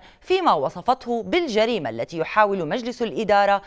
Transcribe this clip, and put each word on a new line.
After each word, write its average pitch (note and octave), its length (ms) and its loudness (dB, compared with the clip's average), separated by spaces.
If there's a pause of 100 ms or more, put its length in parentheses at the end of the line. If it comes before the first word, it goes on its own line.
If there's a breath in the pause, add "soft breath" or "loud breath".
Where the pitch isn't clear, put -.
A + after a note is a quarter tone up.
(200 soft breath)
فيما F4+ 320 2
وصفته A3+ 720 -2
بالجريمة G#3+ 680 0
التي B2 280 -6
يحاول G3 500 2
مجلس A#3 340 -6
الإدارة G3+ 640 2